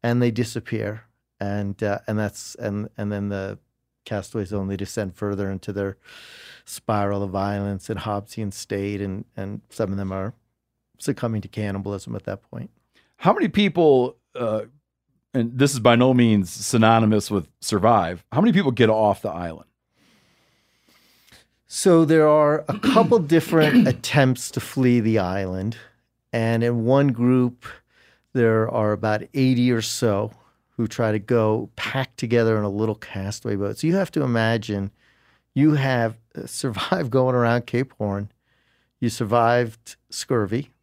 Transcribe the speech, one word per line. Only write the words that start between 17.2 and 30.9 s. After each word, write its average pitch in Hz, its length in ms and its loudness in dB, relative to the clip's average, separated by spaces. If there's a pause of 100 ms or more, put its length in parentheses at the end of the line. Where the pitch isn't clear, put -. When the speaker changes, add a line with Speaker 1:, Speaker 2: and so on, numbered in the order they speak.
Speaker 2:
with 95 200 -2 (100)
survive, 95 720 0
how 123 80 0
many 214 140 4
people 160 180 2
get 113 180 4
off 107 320 2
the 107 80 -6
island? 85 360 -10 (2000)
Speaker 1:
So 165 380 4
there 156 220 6
are 151 400 4
a 196 120 -4
couple 226 400 4
different 156 680 4
<clears throat> - 20 2
attempts 131 640 0
to - 80 -6
flee 123 420 2
the 110 180 2
island. 95 580 -4 (540)
And 113 320 0
in 120 220 0
one 139 240 4
group, 123 560 0 (680)
there 113 360 2
are 107 240 0
about 107 300 -2 (100)
eighty 127 380 2
or 113 100 0
so 110 500 -2 (460)
who 113 100 -2
try 113 240 -2